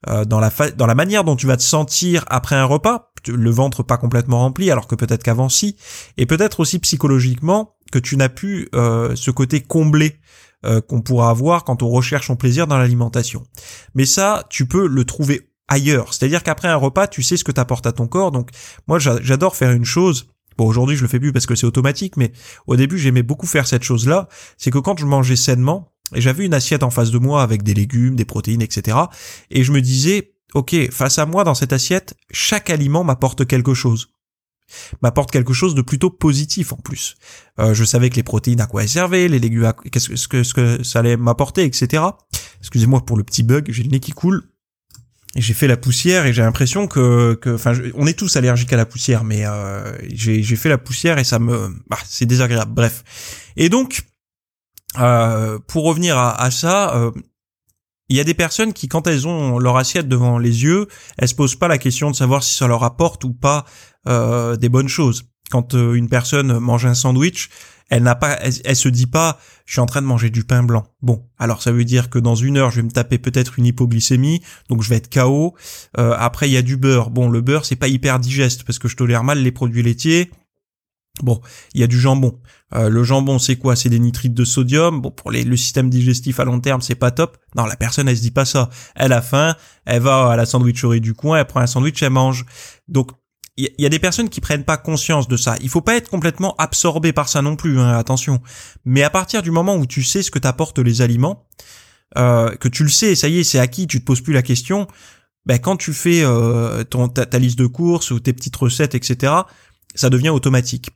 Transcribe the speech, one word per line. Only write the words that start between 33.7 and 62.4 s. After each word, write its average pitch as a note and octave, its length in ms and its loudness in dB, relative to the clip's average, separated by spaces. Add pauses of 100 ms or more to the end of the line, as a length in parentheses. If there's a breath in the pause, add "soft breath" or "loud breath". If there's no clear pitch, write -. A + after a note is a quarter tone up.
chose. » A#2 340 -2 (920 loud breath)
M'apporte B2 280 0
quelque B2+ 220 0
chose E3 220 0
de C3 80 -2
plutôt D3 280 0
positif D3+ 640 -2
en B2+ 40 -8
plus. - 400 -10 (420 loud breath)
Euh, A2 160 4
je A2+ 100 4
savais B2 240 2
que B2 80 -2
les A2+ 60 0
protéines, A#2 400 0
à G#2+ 40 -2
quoi G#2 160 -4
elles G#2 60 -2
servaient, F3+ 400 2
les D3 100 2
légumes, A2+ 260 0
à, A2+ 100 2
qu'est-ce - 340 -4
que, A2+ 80 -8
ce - 100 -6
que, B2+ 160 0
ce A#2+ 120 -2
que A#2+ 280 2
ça A#2 180 -2
allait A#2 180 2
m'apporter, A#2+ 480 0
et B2+ 60 -2
cetera. D#3 440 -2 (440 loud breath)
Excusez-moi B2 440 2
pour A#2+ 140 -2
le G#2+ 60 0
petit - 180 -4
bug, C#3 260 2
j'ai A2+ 140 -6
le C3 80 -2
nez C3+ 100 0
qui D3 120 -12
coule. F#3 300 0 (920)
Et C3 80 -2
j'ai A2 100 0
fait C#3+ 140 0
la B2 100 4
poussière D#3 480 0
et C3 80 2
j'ai A#2 80 0
l'impression B2 480 0
que, A#2+ 460 4
que, A#2 200 -4
enfin, A#2+ 200 0
je, B2 80 -4 (120)
on C#3+ 120 0
est D#3+ 120 0
tous G3 180 -2
allergiques B2 360 2
à B2 60 4
la A2+ 80 2
poussière, A#2 360 -2
mais, G#2+ 220 -4
euh, G#2 480 -8 (160)
j'ai, A2 340 0
j'ai A2+ 140 0
fait D#3+ 140 0
la C3+ 80 2
poussière D3+ 400 -2
et C3 60 0
ça A#2+ 140 0
me, A2+ 380 -2 (140)
bah, G#2 160 -6
c'est - 180 -4
désagréable. A#2 480 0
Bref. A2+ 320 -2 (520 loud breath)
Et D#3+ 120 2
donc, B3+ 360 0 (920)
euh, A2+ 600 2 (100)
pour D#3+ 160 -2
revenir E3 320 2
à, B2 240 0
à B2+ 100 0
ça, F3 460 0
euh, A#2 140 0 (1000)
il C3 80 2
y C#3 40 4
a D3 40 0
des E3 80 0
personnes F3 400 -2
qui, - 160 -10
quand D#3+ 180 -2
elles D3+ 220 0
ont C#3+ 300 -2
leur B2 180 2
assiette C3+ 320 -2
devant B2 300 2
les A#2+ 260 2
yeux, F#3+ 240 2 (300 loud breath)
elles B2+ 100 0
se - 60 -4
posent C#3 220 0
pas F3 120 0
la D#3+ 80 2
question C3+ 340 -2
de C3+ 60 -4
savoir C3 260 0